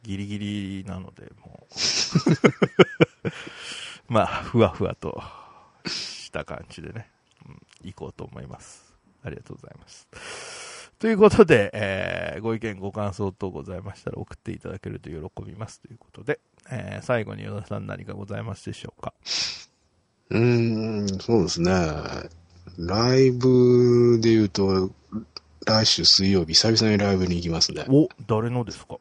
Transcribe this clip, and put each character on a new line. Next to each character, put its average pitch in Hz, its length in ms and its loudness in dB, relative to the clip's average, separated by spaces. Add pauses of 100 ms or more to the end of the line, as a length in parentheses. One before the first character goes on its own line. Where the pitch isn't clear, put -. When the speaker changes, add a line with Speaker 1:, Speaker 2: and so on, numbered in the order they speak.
Speaker 1:
ギ 101 140 -10
リ 98 100 -8
ギ 101 120 -8
リ 98 460 -8
な 92 160 -12
の - 120 -16
で、 - 280 -20
も - 300 -20
う。 - 40 -20 (2250)
<laughs> - 40 -6
ま 110 100 4
あ、 - 40 0
ふ - 320 -4
わ 107 120 6
ふ - 140 -6
わ 90 100 -4
と - 260 -10 (640)
し - 440 -12
た 78 140 -10
感 - 240 -14
じ - 120 -18
で 76 120 -14
ね、 110 180 -16 (360)
う - 60 -20
ん、 - 80 -20 (220)
行 95 120 -16
こ - 120 -14
う - 60 -14
と - 120 -16
思 - 160 -16
い 67 60 -16
ま - 140 -16
す。 - 340 -20 (280)
あ - 80 -10
り 71 60 -14
が - 60 -18
と - 120 -18
う - 20 -20
ご - 100 -20
ざ - 80 -20
い - 40 -20
ま - 100 -20
す。 - 200 -20 (920)
と - 100 -4
い 226 40 2
う 202 60 0
こ 208 120 10
と 214 140 8
で、 120 300 4
え 92 640 -4
ー、 - 20 -10
ご 113 140 -2
意 110 60 -6
見、 107 180 -8
ご 98 120 -8
感 104 220 -6
想 98 200 -6
等 95 180 -8
ご 71 120 -12
ざ 92 140 -12
い 92 60 -12
ま 101 120 -14
し - 80 -20
た - 80 -8
ら - 80 -10
送 - 160 -14
っ - 40 -20
て - 140 -12
い - 60 -12
た - 120 -14
だ 90 80 -12
け - 100 -14
る - 100 -12
と - 120 -16
喜 80 340 -14
び 101 120 -16
ま 107 120 -12
す - 120 -20
と - 80 -20
い - 60 -20
う - 40 -20
こ - 140 -20
と - 120 -20
で、 - 160 -6 (300)
え 101 320 -10
ー、 - 20 -18
最 117 200 -2
後 104 100 -12
に 104 100 -14
与 101 160 -10
田 95 60 -14
さ 104 120 -10
ん 104 80 -10
何 98 180 -12
か 104 100 -14
ご 101 100 -14
ざ 104 140 -12
い 107 40 -10
ま 110 120 -10
す - 100 -20
で 107 80 -10
し - 140 -16
ょ - 100 -16
う - 60 -18
か？ - 100 -12 (1160)
Speaker 2:
う - 80 0
ー 113 680 2
ん、 95 160 -4
そ 117 180 2
う 92 40 4
で 82 60 0
す - 120 -4
ね。 87 100 2 (1080)
ラ 107 360 0
イ 131 160 6
ブ 123 880 6
で 113 100 4
言 110 140 6
う 101 40 0
と、 95 420 0 (760)
来 110 200 4
週 - 180 0
水 98 280 4
曜 90 120 4
日、 80 100 -8
久 110 280 4
々 110 80 4
に 104 80 4
ラ 101 140 2
イ 95 40 4
ブ 92 100 2
に 87 100 0
行 87 60 -4
き 85 80 -4
ま 82 100 -2
す - 120 0
ね。 78 160 -8
Speaker 1:
お、 143 200 6 (180)
誰 113 240 -2
の 123 140 -4
で 101 80 -12
す - 140 -18
か？ 107 140 -14